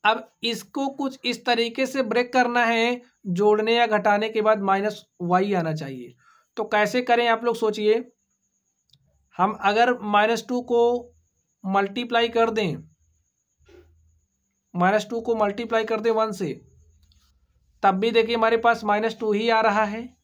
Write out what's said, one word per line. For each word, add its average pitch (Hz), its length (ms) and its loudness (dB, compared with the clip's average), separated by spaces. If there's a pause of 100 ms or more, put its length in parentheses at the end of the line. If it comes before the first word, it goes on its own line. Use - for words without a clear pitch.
अब 226 260 0 (140)
इसको 254 460 -6
कुछ 277 360 -6
इस 240 200 -6
तरीके 233 400 0
से 262 180 -4
ब्रेक 240 300 -2
करना 240 320 2
है, 233 360 0 (260)
जोड़ने 214 480 2
या 240 120 4
घटाने 208 420 2
के 220 120 -2
बाद 214 200 2
माइनस 196 420 -2 (180)
वाई 180 320 0
आना 165 200 -2
चाहिए। 135 400 -10 (440)
तो 220 80 -4
कैसे 214 360 0
करें 240 260 2
आप 226 160 0
लोग 233 120 0
सोचिए। 214 480 0 (1300)
हम 202 260 0
अगर 226 400 2
माइनस 214 460 0
टू 247 140 -4
को 233 200 0 (840)
मल्टीप्लाई 233 680 0
कर 226 200 2
दें, 196 280 -2 (2000)
माइनस 196 360 2
टू 233 120 -6
को 226 140 0
मल्टीप्लाई 220 480 -2
कर 220 160 -2
दें 226 120 0
वन 220 200 0
से, 175 220 -6 (1300)
तब 190 120 4
भी 220 160 0
देखिए 226 240 2
हमारे 226 240 2
पास 233 240 2
माइनस 214 360 -2
टू 220 120 -2
ही 220 180 0
आ 220 120 4
रहा 214 240 2
है। 226 220 -10 (160)